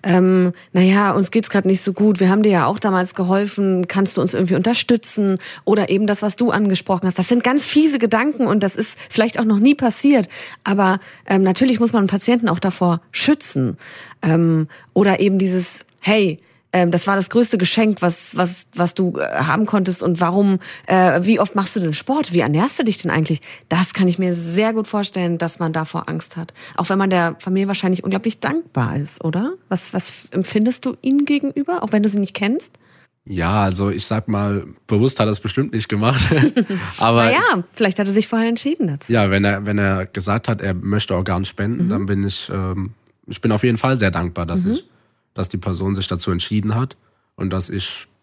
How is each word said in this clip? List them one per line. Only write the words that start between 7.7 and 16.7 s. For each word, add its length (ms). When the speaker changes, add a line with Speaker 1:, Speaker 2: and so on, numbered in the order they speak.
Speaker 1:
Gedanken 480
und 160
das 140
ist 200
vielleicht 280
auch 80
noch 140
nie 160
passiert. 540
Aber, 360
ähm, 180
natürlich 380
muss 100
man 100
einen 80
Patienten 380
auch 120
davor 420
schützen. 680
Ähm, 460
oder 260
eben 200
dieses, 460
„Hey, 400